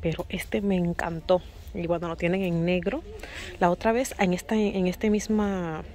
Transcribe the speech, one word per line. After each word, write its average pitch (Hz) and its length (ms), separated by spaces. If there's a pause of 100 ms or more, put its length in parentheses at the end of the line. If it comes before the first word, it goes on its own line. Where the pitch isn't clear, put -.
Pero 170 280
este 208 320
me 202 140
encantó. 175 640 (320)
Y 175 140
bueno, 170 200
lo 165 80
tienen 175 280
en 170 200
negro. 180 380 (580)
La 175 120
otra 220 200
vez, 247 280
en 180 160
esta, - 200
en 202 300
este 185 240
misma 202 760 (120)